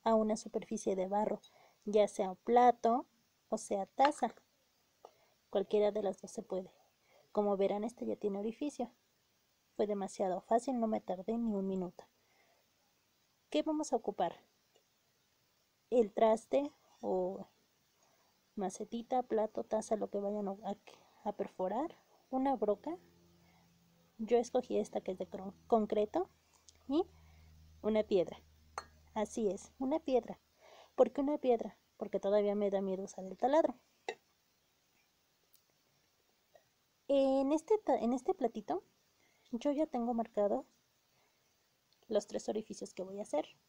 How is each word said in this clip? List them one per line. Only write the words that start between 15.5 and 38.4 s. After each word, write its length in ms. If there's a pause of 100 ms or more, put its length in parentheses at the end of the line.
El 200
traste 600 (300)
o 440 (1120)
macetita, 680
plato, 420
taza, 320
lo 140
que 100
vayan 280
a, 100 (680)
a 100
perforar, 640 (360)
una 240
broca. 420 (1200)
Yo 180
escogí 400
esta 240
que 100
es 60
de 100
cron-, 280 (120)
concreto 600 (580)
y 160 (760)
una 220
piedra. 380 (720)
Así 340
es, 300
una 200
piedra. 400 (560)
¿Por 160
qué 100
una 180
piedra? 380 (200)
Porque 220
todavía 360
me 140
da 100
miedo 240
usar 220
el 120
taladro. 380 (3250)
En 440
este 280
ta-, 180
en 160
este 200
platito 500 (680)